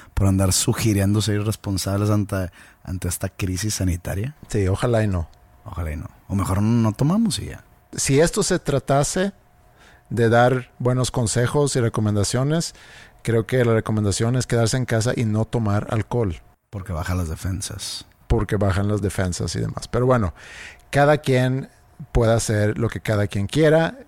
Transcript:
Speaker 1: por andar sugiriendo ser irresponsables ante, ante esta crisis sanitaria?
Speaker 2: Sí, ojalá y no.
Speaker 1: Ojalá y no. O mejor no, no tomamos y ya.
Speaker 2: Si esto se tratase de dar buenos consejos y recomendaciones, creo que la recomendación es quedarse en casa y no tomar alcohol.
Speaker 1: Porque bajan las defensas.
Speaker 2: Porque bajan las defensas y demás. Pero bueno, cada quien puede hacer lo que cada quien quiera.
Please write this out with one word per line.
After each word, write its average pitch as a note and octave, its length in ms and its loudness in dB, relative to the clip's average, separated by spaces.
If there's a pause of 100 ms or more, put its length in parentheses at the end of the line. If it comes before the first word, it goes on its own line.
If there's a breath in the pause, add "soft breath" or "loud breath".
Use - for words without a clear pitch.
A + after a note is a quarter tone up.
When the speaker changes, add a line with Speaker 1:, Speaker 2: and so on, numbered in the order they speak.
(140)
Speaker 1:
por G2+ 140 0
andar F#2+ 260 2
sugiriendo G#2 680 2
ser G#2 200 0
irresponsables G#2 720 -2
ante, F#2+ 400 -2 (320 loud breath)
ante F#2 240 -6
esta F#2 220 -4
crisis F#2 460 -4
sanitaria? F#2+ 600 -4 (140)
Speaker 2:
Sí, G2+ 180 0
ojalá A2 360 2
y G#2+ 40 0
no. F2 200 -2 (360)
Speaker 1:
Ojalá E2+ 300 -8
y - 20 -8
no. D#2+ 140 -10 (180)
O F#2 80 -4
mejor F#2 260 0
no, G#2+ 80 2
no A2+ 220 2
tomamos F3 480 0
y F2+ 60 -8
ya. - 180 -12 (320)
Speaker 2:
Si C#3 240 2
esto E3+ 240 2
se F3+ 160 0
tratase C#3+ 720 0 (800 soft breath)
de A2+ 180 4
dar B2 480 4
buenos B2+ 320 0
consejos B2+ 680 0
y C3 40 0
recomendaciones, A2+ 960 0 (480 loud breath)
creo A2+ 240 0
que B2+ 180 2
la A#2 80 4
recomendación A2 600 0
es B2 100 0
quedarse A#2 320 2
en B2+ 80 -2
casa A2+ 300 0
y A#2+ 100 0
no A2 200 0
tomar G#2 440 0
alcohol. A2 520 -2 (280)
Speaker 1:
Porque F#2 240 -8
bajan D#2+ 240 -2
las F2 120 -4
defensas. - 760 -8 (220)
Speaker 2:
Porque A2 300 0
bajan G2 300 0
las G#2 140 0
defensas F#2 540 -2
y A2+ 60 -4
demás. - 260 -6
Pero A#2+ 180 -2
bueno, A#2+ 300 2 (560 loud breath)
cada C#3+ 280 4
quien C3 500 0 (420)
puede A#2 220 4
hacer G#2+ 440 2
lo A2+ 120 0
que - 100 -8
cada G#2 280 0
quien G2 200 -4
quiera. D#3+ 500 2 (100)